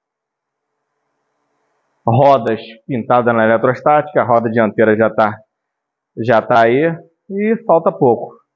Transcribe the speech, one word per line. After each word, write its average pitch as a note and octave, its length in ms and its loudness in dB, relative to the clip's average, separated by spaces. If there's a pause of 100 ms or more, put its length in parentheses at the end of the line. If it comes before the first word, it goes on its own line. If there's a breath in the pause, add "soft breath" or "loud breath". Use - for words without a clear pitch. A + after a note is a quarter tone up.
(2000)
Rodas A#2+ 520 2 (280)
pintada A#2+ 480 0
na A2+ 100 2
eletrostática, B2+ 760 0
a - 20 -2
roda A#2 260 0
dianteira A2 460 0
já A2 140 0
tá, G#2+ 280 -2 (800)
já A2+ 240 0
tá A#2 220 2
aí D3 360 0 (300)
e G#3 280 -4 (100)
falta F3 260 0
pouco. B2 420 -2 (220)